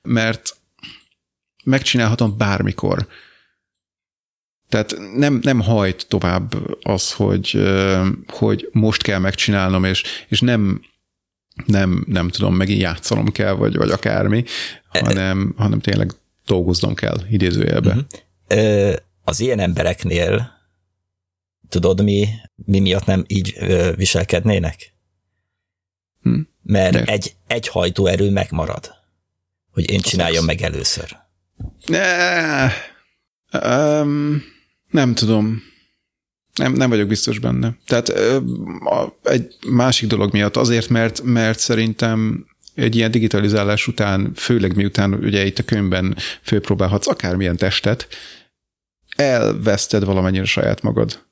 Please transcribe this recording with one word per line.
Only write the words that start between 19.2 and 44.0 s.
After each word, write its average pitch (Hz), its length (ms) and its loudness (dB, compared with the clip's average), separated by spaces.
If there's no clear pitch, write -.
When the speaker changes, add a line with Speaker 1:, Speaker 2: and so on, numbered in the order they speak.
Speaker 2:
az - 160 -4
ilyen 117 200 0
embereknél 87 920 0
tudod, 92 340 2
mi, 104 240 2
mi 98 240 0
miatt 95 260 2
nem 95 220 2
így, 95 320 -2
ö, 90 360 2
viselkednének? 92 960 -2
Speaker 1:
Hm. 123 180 2
Speaker 2:
Mert 95 300 4
Speaker 1:
Miért? - 160 2
Speaker 2:
egy, 104 240 -2
egy 117 200 -4
hajtóerő 92 640 0
megmarad, 95 600 -4
hogy - 200 -2
én 98 120 2
Speaker 1:
Az - 60 -4
Speaker 2:
csináljam 82 320 0
Speaker 1:
az. 82 40 0
Speaker 2:
meg 82 160 0
először. - 560 -6
Speaker 1:
Ne, 175 840 0
öm, 147 920 0
nem 131 260 2
tudom. 110 460 0
Nem, 131 180 0
nem 127 160 2
vagyok 104 180 2
biztos 107 320 -2
benne. 120 380 -2
Tehát, 120 220 0
ö, 107 260 2
a, - 380 -2
egy - 320 0
másik 123 420 2
dolog 101 240 2
miatt, 104 240 0
azért, 120 320 0
mert, 113 340 0
mert 113 360 2
szerintem 113 840 0
egy 117 200 0
ilyen 110 160 2
digitalizálás 107 760 2
után, 101 480 0